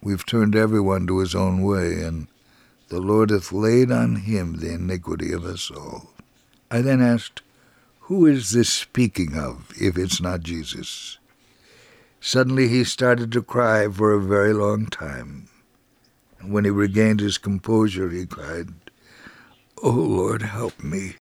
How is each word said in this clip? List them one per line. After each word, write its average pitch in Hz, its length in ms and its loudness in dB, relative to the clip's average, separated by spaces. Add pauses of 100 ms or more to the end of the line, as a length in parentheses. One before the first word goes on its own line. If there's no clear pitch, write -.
We've 101 240 -4
turned 107 300 2
everyone 101 540 2
to 95 100 2
his 92 160 -2
own 92 280 0
way, 87 400 0
and 82 260 -6 (600)
the 87 120 -6
Lord 107 300 2
hath 101 200 0
laid 113 400 4
on 117 240 0
him 95 440 -4
the 80 160 -6
iniquity 85 580 -6
of 87 120 -6
us 90 280 -8
all." 71 400 -16 (580)
I 117 120 0
then 131 200 4
asked, 120 400 0 (600)
"Who 180 240 4
is 127 260 2
this 117 160 4
speaking 92 680 -2
of, 65 400 -8
if 92 220 0
it's 90 220 -4
not 90 240 -4
Jesus?" - 760 -12 (1000)
Suddenly 131 480 2
he 123 160 4
started 120 480 0
to 117 100 0
cry 110 460 2
for 104 240 2
a 101 100 2
very 101 300 2
long 104 340 0
time. 71 640 -12 (880)
And 95 140 -10
when 104 120 2
he 101 60 4
regained 104 480 4
his 104 200 -2
composure, 101 680 0
he 90 160 -6
cried, 82 440 -10 (1120)
"Oh 135 80 4
Lord, 107 520 0
help 107 400 -8
me. 185 420 -8